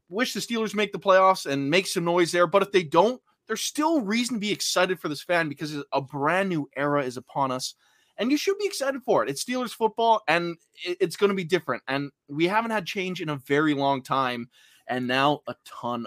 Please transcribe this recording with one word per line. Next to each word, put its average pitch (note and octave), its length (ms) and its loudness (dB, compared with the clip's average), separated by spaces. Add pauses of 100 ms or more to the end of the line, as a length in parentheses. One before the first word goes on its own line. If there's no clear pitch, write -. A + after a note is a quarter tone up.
wish A3+ 240 -2
the G#3+ 60 -6
Steelers A3 340 -4
make G#3 180 -2
the G3 60 -8
playoffs F#3+ 480 4
and C#3 240 -2
make F#3 160 2
some F3+ 180 -2
noise E3+ 280 2
there. F3 160 4
But G3 160 4
if G3 80 -4
they F#3+ 100 4
don't, F3+ 400 2 (240)
there's A3 160 -6
still D#4 400 0
reason A3+ 360 -2
to - 20 -4
be G#3 120 -2
excited F#3 480 0
for - 80 -8
this D3+ 140 -6
fan E3+ 260 0
because D3 360 -8 (100)
a C#3 80 0
brand D3+ 480 0
new D#3 260 -2
era C#3+ 280 0
is B2+ 120 -6
upon C3 360 -4
us. B2+ 240 -8 (420)
And A#3+ 140 -2
you D4 60 2
should G4 200 -2
be G4+ 80 -4
excited C4+ 380 -4
for D#3+ 180 2
it. A2 80 -2
It's C#3 160 -6
Steelers B3 240 -4
football, A3+ 580 2
and E3+ 300 0 (260)
it, F3+ 160 -6
it's F3 160 0
gonna G3+ 200 2
be F#3+ 80 -2
different. D3+ 440 -2
And C#3 220 -4 (180)
we D3+ 200 0
haven't A3+ 240 0
had G3+ 160 -2
change F#3 340 -6
in D#3+ 80 -4
a D3 60 -2
very C#3+ 400 2
long C#3 260 0
time. B2+ 480 -2 (380)
And B2+ 200 -2
now C3+ 400 2
a A#2+ 80 -10 (100)
ton A#2+ 420 -8